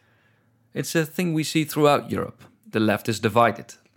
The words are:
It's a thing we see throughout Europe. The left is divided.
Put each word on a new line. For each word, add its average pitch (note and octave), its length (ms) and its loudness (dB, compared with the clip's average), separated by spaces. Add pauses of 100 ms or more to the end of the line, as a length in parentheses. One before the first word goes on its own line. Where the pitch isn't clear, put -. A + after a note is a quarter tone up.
(720)
It's D3 220 -6
a E3 100 2
thing E3 300 -4
we D#3 80 0
see D#3 220 -2
throughout D3 440 2
Europe. - 320 -6 (260)
The A2 120 -2
left G#2+ 280 0
is G#2+ 120 -2
divided. A2 560 0 (220)